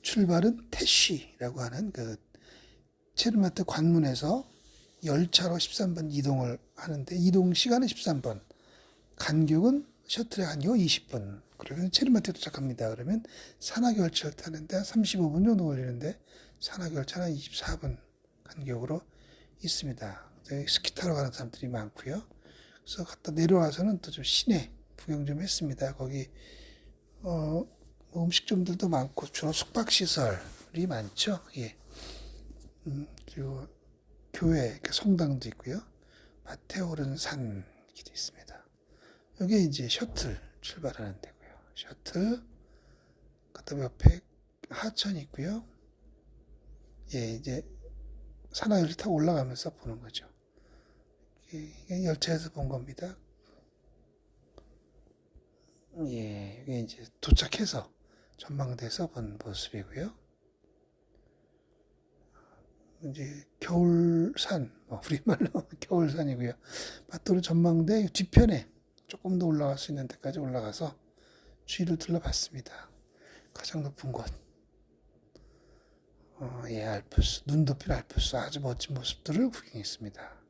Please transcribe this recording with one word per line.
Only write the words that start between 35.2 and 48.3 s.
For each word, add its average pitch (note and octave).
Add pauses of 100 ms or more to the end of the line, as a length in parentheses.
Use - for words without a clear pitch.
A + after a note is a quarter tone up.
있고요. C3+ (600)
마테오른 D#3
산 A#2 (220)
이렇게 -
돼 -
있습니다. - (800)
여기 G3
이제 C#3
셔틀 - (220)
출발하는 A2
데고요. - (240)
셔틀, - (1120)
그다음에 C#3+
옆에 - (480)
하천이 G3+
있고요. F#3+ (1500)
예, A2+
이제 B2+ (840)